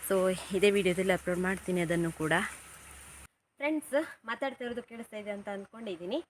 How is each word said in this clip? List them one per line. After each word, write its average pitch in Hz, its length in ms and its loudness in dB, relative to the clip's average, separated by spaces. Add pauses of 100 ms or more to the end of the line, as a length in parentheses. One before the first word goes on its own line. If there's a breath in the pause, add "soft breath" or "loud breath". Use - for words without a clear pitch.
So, 185 280 4 (200)
ಇದೇ 202 140 8
ವಿಡಿಯೋದಲ್ಲಿ 185 420 4
ಅಪ್ಲೋಡ್ 180 260 0
ಮಾಡ್ತೀನಿ 185 420 0
ಅದನ್ನು 170 300 2
ಕೂಡ. 156 220 0 (1200)
ಫ್ರೆಂಡ್ಸ್, 302 680 -2
ಮಾತಾಡ್ತಾ 254 400 -4
ಇರೋದು 240 180 -4
ಕೇಳಿಸ್ತಾ 226 340 -12
ಇದೆ 208 140 -6
ಅಂತ 202 180 -6
ಅಂದ್ಕೊಂಡಿದ್ದೀನಿ. 202 680 -6 (120)